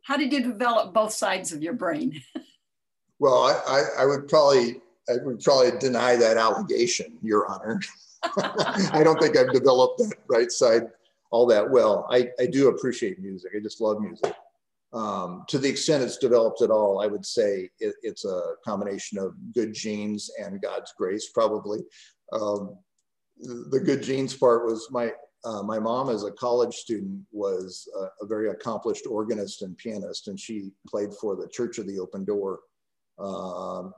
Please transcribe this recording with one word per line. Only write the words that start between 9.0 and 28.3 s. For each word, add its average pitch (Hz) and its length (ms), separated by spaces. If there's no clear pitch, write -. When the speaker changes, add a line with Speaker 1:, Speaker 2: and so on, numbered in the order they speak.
Speaker 2:
don't 160 160
think 151 160
I've 127 160
developed 127 460
that - 180
right 120 220
side 113 380
all 117 160
that 107 240
well. 110 400
I, 123 200
I 123 60
do 135 200
appreciate 110 540
music. 95 360
I 107 40
just 107 200
love 107 200
music. - 340
Um, 95 560
to 143 100
the 139 100
extent 139 340
it's - 160
developed 117 440
at 107 80
all, 104 300
I 104 60
would 101 180
say 101 540
it, 104 240
it's 107 220
a 90 300
combination 101 540
of 95 160
good 110 180
genes 104 640
and 98 220
God's 95 380
grace, 101 340
probably. 107 460
Um, 104 440
the 123 420
good 127 220
genes 131 320
part 120 320
was 113 240
my, 117 220
uh, 110 180
my 107 160
mom 120 320
as 104 140
a 101 80
college 120 420
student 98 460
was 98 640
a, 95 280
a - 20
very 107 240